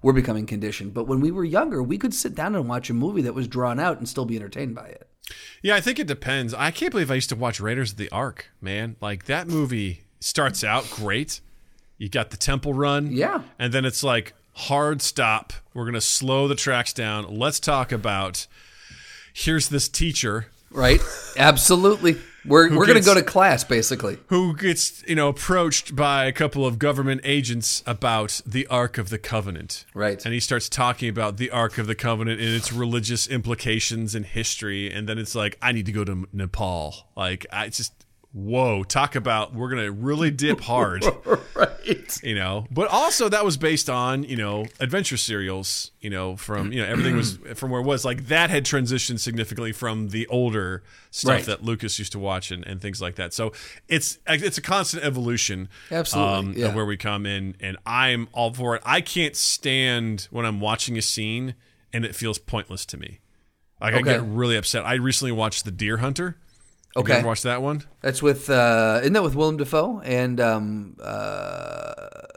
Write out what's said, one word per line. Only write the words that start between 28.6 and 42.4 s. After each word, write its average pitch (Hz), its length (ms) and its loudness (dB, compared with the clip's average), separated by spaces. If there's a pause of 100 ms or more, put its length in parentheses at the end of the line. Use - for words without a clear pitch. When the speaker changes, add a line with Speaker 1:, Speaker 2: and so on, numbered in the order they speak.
Speaker 2:
Ark 123 300 0
of 98 120 -6
the 110 80 -6
Covenant. 98 760 -6
Speaker 1:
Right. 101 300 -2
Speaker 2:
And 113 100 -2
he 120 60 -2
starts 117 300 -2
talking 123 400 0
about 104 280 -2
the 120 140 -6
Ark 117 260 0
of 110 100 -4
the 110 80 -2
Covenant 113 440 -2
and 113 100 -2
its 113 220 0
religious 117 560 -2
implications 113 880 -2
and 107 100 -6
history. 101 640 -4
And 104 160 -6
then 110 100 -4
it's 110 180 -8
like, 104 260 -2
"I 123 120 2
need 110 140 -2
to - 40 -4
go 104 140 -2
to 92 260 -6
Nepal." 92 840 -6
Like, 92 360 -6
I 104 180 -6
just, - 220 -6 (400)
whoa, 110 520 0
talk 139 320 0
about, 110 380 0
we're 123 160 -6
gonna 113 220 -4
really 143 400 0
dip 143 300 0
hard. 107 480 0
Speaker 1:
<laughs> - 60 -2 (440)
Right. - 640 0
Speaker 2:
You 110 120 -4
know, 98 360 -2